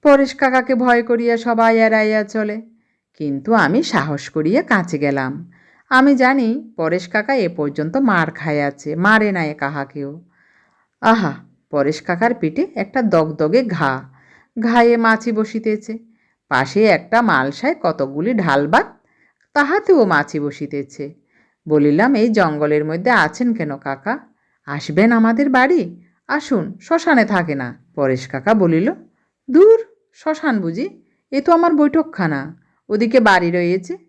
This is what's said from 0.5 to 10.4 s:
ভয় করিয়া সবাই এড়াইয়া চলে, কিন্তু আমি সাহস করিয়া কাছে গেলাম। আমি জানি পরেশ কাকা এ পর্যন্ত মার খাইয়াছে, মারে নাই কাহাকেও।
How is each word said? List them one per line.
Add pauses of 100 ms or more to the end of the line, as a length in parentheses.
ভয়
করিয়া
সবাই
এড়াইয়া
চলে, (560)
কিন্তু
আমি
সাহস
করিয়া
কাছে
গেলাম। (380)
আমি
জানি
পরেশ
কাকা
এ
পর্যন্ত
মার
খাইয়াছে,
মারে
নাই
কাহাকেও। (800)